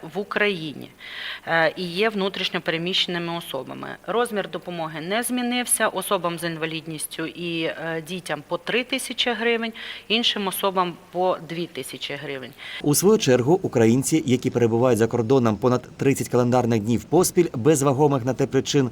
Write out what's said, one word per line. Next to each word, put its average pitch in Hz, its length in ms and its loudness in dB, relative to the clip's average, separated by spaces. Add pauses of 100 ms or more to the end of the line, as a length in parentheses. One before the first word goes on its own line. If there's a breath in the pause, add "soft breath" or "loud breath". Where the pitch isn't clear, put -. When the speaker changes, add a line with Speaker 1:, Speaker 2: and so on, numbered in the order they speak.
(140)
Speaker 1:
в 180 40 -6
Україні, 185 720 -4 (560 loud breath)
е, 160 300 2
і 185 60 -6
є 180 260 0
внутрішньо 190 520 -2
переміщеними 170 760 -2
особами. 135 520 -10 (180)
Розмір 202 440 -2
допомоги 165 500 -8
не 202 220 -2
змінився. 240 680 -2
Особам 175 500 -2
з 160 60 -6
інвалідністю 160 800 -6
і, 165 360 -6
е, 160 460 -4
дітям 160 400 -6
по 175 100 -4
три 233 260 -2
тисячі 247 480 -4
гривень, 226 400 -2 (360 loud breath)
іншим 220 380 0
особам 190 260 0 (380)
по 180 260 0 (120)
дві 170 180 -6
тисячі - 480 -10
гривень. 139 360 -10 (320 loud breath)
Speaker 2:
У 147 120 4
свою 214 240 6
чергу, 131 440 4
українці, 123 640 4
які 123 240 2
перебувають 117 480 4
за 113 80 4
кордоном 117 500 2
понад 123 260 2 (140)
тридцять 131 320 0
календарних 120 520 4
днів 107 240 0
поспіль, 170 500 4
без 131 280 4
вагомих 139 420 4
на 131 100 0
те 135 120 0
причин 131 460 2